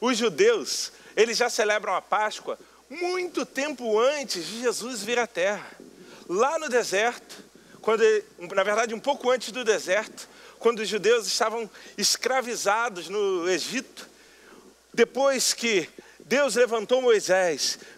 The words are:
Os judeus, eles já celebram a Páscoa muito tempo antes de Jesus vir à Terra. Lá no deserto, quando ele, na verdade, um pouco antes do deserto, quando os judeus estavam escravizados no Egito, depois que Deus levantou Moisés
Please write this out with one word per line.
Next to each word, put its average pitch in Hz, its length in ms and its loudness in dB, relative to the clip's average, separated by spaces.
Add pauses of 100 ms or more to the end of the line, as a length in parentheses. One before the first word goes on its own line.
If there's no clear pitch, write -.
Os 233 180 0
judeus, 202 760 0 (240)
eles 226 220 4
já 240 100 2
celebram 208 460 0
a 160 80 -2
Páscoa 202 560 -2 (300)
muito 359 580 -4
tempo 254 540 -2
antes 254 460 0
de 220 160 -10
Jesus 233 400 -4
vir 240 160 -2
à 233 80 0
Terra. 185 440 -4 (580)
Lá 262 300 2
no 311 100 -6
deserto, 226 680 0 (440)
quando 220 220 2
ele, 214 220 4 (280)
na 196 100 2
verdade, 214 320 0
um 208 60 -8
pouco 254 300 0
antes 247 220 -2
do 247 120 -6
deserto, 202 640 -2 (300)
quando 226 220 2
os 214 80 -4
judeus 208 380 2
estavam 226 440 -2 (260)
escravizados 220 1120 -2
no 190 400 0
Egito, 165 600 -4 (840)
depois 240 640 2
que 202 340 0 (300)
Deus 247 360 0
levantou 233 480 2
Moisés 185 760 2 (200)